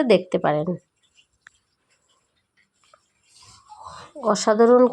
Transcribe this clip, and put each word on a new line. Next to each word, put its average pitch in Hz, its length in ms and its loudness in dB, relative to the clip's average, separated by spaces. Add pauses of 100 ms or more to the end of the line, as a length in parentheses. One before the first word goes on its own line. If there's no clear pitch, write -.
(100)
দেখতে - 280 -2
পারেন, 151 280 -4 (3750)
অসাধারণ 233 600 4